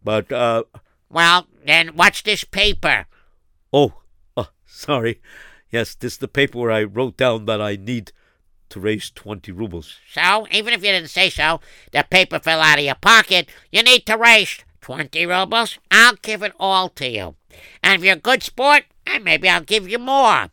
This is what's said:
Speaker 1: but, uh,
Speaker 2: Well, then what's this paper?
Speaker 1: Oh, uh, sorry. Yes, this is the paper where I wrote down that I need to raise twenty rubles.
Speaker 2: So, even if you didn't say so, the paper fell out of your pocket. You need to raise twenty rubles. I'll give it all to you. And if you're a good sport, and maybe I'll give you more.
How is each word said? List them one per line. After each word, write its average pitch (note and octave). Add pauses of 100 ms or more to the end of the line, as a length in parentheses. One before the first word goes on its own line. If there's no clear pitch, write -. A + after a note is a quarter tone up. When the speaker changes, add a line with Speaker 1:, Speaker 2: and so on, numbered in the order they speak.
Speaker 1:
but, G#2+
uh, A#2+ (460)
Speaker 2:
Well, E3+ (180)
then E3
what's -
this G#3
paper? F#3+ (680)
Speaker 1:
Oh, C#3 (420)
uh, A#2 (200)
sorry. A#2+ (480)
Yes, A#2
this -
is -
the C3
paper C#3
where A#2
I A2
wrote G#2+
down A2+
that G#2+
I G#2
need G#2+ (580)
to -
raise G#2
twenty G#2
rubles. F2 (140)
Speaker 2:
So, G3
even G#3+
if F#3
you G3+
didn't F3
say F#3
so, D#3 (320)
the C#3+
paper F#3
fell D#3+
out D3+
of C#3+
your C3+
pocket. G3+ (220)
You G#3+
need B3
to A3
raise A3 (200)
twenty D#3
rubles. F#3+ (140)
I'll A3+
give G#3+
it G3+
all F#3
to -
you. G2 (480)
And F#3+
if F3
you're F#3+
a D#3
good B3+
sport, C#4 (220)
and D4
maybe E3
I'll F3
give F#3+
you A#3
more. A#3+